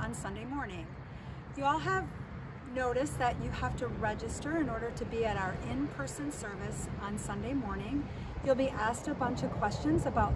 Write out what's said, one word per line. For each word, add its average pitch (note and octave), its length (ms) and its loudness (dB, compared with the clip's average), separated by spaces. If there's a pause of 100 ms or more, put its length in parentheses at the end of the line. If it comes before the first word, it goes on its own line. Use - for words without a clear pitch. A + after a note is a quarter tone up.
on A3+ 120 -2
Sunday G3+ 300 -6
morning. B3 400 -4 (720)
You C#4 80 -2
all D4 140 6
have F#4+ 300 2 (680)
noticed B3+ 460 2
that A#3+ 200 2
you A#3 100 -2
have B3 260 -2
to B3 100 -2
register A3 720 0
in C#4+ 100 4
order A#3 220 -2
to A#3+ 140 -4
be A3+ 200 0
at G#3 120 2
our F#3+ 180 0 (160)
in-person C#4+ 600 -2
service G#3 560 -4 (120)
on G#3 180 -2
Sunday G#3 340 -2
morning. A3+ 520 0 (400)
You'll C4+ 120 8
be C4 140 4
asked G#3+ 360 0
a D4+ 80 0
bunch B3 300 2
of B3+ 80 0
questions D4 540 4
about G#3+ 300 6